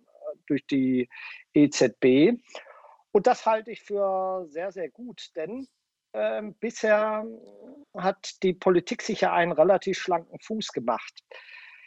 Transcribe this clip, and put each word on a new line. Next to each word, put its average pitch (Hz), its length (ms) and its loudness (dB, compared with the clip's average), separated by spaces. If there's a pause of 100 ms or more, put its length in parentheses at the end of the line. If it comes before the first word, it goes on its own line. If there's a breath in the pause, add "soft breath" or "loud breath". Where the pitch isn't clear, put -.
äh, - 320 -14 (100)
durch 143 200 -2
die 131 420 0 (440 loud breath)
E 147 160 6
Z - 300 2
B. 147 380 6 (760 loud breath)
Und 202 160 4
das - 180 2
halte 220 260 0
ich 196 100 -14
für 190 640 -2
sehr, 165 240 -10
sehr 170 180 -8
gut, - 460 -18
denn, 208 320 -10 (460)
ähm, 214 480 -4
bisher 214 640 0 (680)
hat - 480 -4
die 185 120 2
Politik 180 480 0
sich - 180 -4
ja 175 140 2
einen 175 180 2
relativ 175 480 4
schlanken 170 400 -4
Fuß 220 300 -8
gemacht. - 500 -6 (680 loud breath)